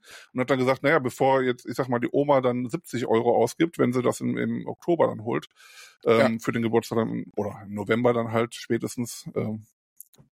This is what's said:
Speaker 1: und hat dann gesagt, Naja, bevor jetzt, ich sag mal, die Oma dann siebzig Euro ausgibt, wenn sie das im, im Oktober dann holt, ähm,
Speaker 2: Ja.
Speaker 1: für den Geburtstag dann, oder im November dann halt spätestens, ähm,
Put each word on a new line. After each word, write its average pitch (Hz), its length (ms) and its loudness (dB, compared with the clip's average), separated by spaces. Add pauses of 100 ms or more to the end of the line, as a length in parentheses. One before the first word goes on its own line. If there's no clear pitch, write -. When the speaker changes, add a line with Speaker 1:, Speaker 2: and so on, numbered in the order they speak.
(340)
Speaker 1:
und 127 60 -4
hat 123 120 -2
dann 135 80 2
gesagt, 127 240 2
Naja, 147 160 4
bevor 135 420 2
jetzt, 127 240 -2
ich 123 100 -8
sag 131 140 -4
mal, 120 100 0
die 123 120 -2
Oma 139 300 4
dann 123 280 0
siebzig 127 380 -6
Euro 113 280 4
ausgibt, 120 440 0
wenn 123 120 4
sie 123 120 0
das 123 180 0
im, 120 160 -2
im 117 300 -4
Oktober 135 400 0
dann 113 160 -6
holt, 127 240 -4 (580)
ähm, 113 140 4
Speaker 2:
Ja. 113 200 2
Speaker 1:
für - 120 -4
den 117 100 -4
Geburtstag 113 380 0
dann, 113 260 -4 (100)
oder 101 300 -6
im 101 80 -12
November 113 400 2
dann 117 180 -2
halt 117 220 0
spätestens, 117 800 -6
ähm, 107 300 -4 (720)